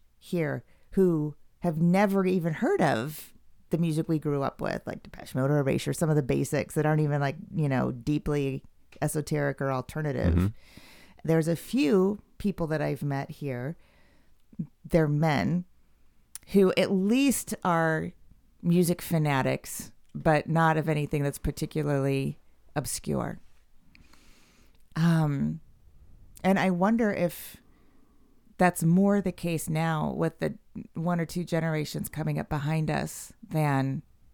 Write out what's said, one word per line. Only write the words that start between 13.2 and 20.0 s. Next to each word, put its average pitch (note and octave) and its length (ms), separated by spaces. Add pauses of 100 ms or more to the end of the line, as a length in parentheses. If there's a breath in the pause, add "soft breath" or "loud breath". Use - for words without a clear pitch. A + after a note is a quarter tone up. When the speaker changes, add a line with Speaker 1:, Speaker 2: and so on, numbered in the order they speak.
Speaker 1:
here, C3+ 460 (1080)
they're D#3+ 240
men, D3 560 (880)
who F#3+ 240
at F#3 140
least A3 720
are E3 500 (500)
music F3 400
fanatics, C#3 880 (220)